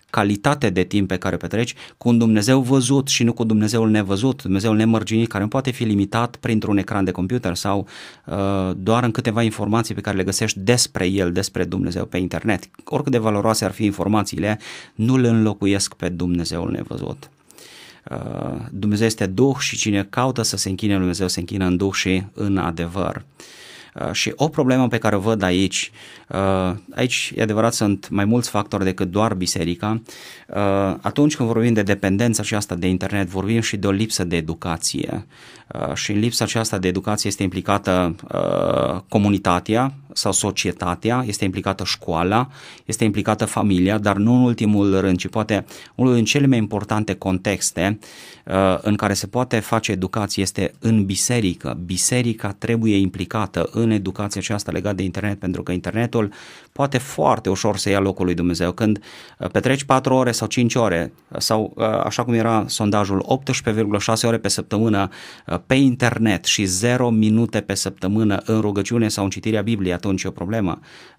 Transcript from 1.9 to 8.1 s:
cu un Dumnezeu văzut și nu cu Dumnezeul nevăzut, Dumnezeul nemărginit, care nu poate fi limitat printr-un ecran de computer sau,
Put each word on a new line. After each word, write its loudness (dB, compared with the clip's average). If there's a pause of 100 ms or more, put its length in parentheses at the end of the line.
cu 0
un 6
Dumnezeu 4
văzut 2
și 0
nu 2
cu -4
Dumnezeul 2
nevăzut, 2
Dumnezeul 2
nemărginit, 2
care -2
nu -2
poate -2
fi -6
limitat 0
printr-un 0
ecran -2
de 0
computer -2
sau, -2 (380)